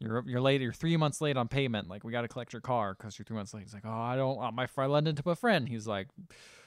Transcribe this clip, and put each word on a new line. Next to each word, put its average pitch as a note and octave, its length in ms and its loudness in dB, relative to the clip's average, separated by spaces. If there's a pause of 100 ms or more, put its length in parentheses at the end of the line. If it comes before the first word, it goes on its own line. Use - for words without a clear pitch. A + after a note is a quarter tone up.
You're, A2+ 280 -2
you're B2 120 0
late. C3+ 200 4
You're B2 120 -2
three E3 240 2
months D3+ 240 2
late D3 160 2
on A#2+ 120 0
payment. B2 400 0
Like, G2 160 -12
we A#2 80 -8
gotta A#2+ 160 -2
collect - 240 -10
your A#2 80 -8
car A2 340 0
'cause - 240 -12
you're G#2 60 -12
three A2+ 120 -6
months G#2 180 -6
late." G#2 80 -12
He's G2+ 120 -16
like, G2+ 120 -12
"Oh, A2 40 -6
I A#2 260 -2
don't, C3+ 260 2
uh, A#2+ 100 0
my B2 140 0
fr-, - 160 -2
I C3+ 40 4
lent D3+ 220 4
it D3+ 80 0
to D3 140 -2
a E3 60 2
friend." F3 320 2
He's A2+ 180 -4
like, G2+ 220 -2 (580)